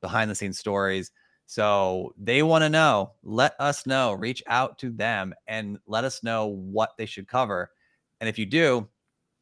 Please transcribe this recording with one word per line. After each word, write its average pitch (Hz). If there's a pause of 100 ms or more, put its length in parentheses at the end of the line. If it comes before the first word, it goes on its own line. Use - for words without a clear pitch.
behind 110
the 101
scenes 98
stories. 98 (360)
So 98
they 123
wanna 160
know, 151 (100)
let 123
us 143
know, 131
reach 107
out 127
to 127
them 104 (140)
and 107
let 110
us 131
know 113
what 101
they 113
should 98
cover. 104 (480)
And 113
if 107
you 110
do, 127 (540)